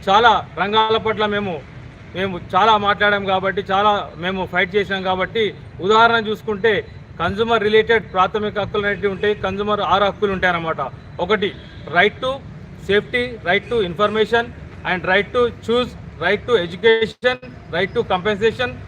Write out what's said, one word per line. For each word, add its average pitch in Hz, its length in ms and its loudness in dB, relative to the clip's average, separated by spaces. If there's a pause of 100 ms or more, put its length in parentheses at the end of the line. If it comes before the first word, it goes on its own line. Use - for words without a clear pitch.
చాలా 220 240 6 (300)
రంగాల 220 440 2
పట్ల 214 200 0 (100)
మేము, 202 180 -4 (640)
మేము 190 180 -2 (180)
చాలా 208 200 6 (120)
మాట్లాడాం 202 460 2
కాబట్టి, 190 300 0 (100)
చాలా 202 200 4 (320)
మేము 190 180 -2 (120)
ఫైట్ 180 220 2
చేసినాం 196 340 0
కాబట్టి, 185 340 0 (420)
ఉదాహరణ 226 340 6 (100)
చూసుకుంటే 214 440 -2 (480)
కన్స్యూమర్ 202 460 0
రిలేటెడ్ 220 460 4
ప్రాథమిక 196 500 0
హక్కులు 202 240 -4
అనేటివి 196 280 -2
ఉంటాయి, 208 200 0 (100)
కన్స్యూమర్ 202 380 -2 (100)
ఆరు 202 160 4
హక్కులు 202 280 -2
ఉంటాయన్నమాట. 165 440 0 (440)
ఒకటి 196 240 0 (460)
right 196 280 4
to 262 80 -2 (560)
safety, 208 360 0 (240)
right 196 240 0
to 240 60 0 (120)
information 208 540 0 (460)
and 180 120 -2 (100)
right 196 240 2
to 247 60 2 (240)
choose, 240 240 0 (340)
right 196 240 0
to 240 60 2 (120)
education, 226 720 2 (380)
right 185 220 -2
to 226 60 0 (100)
compensation 214 580 0 (160)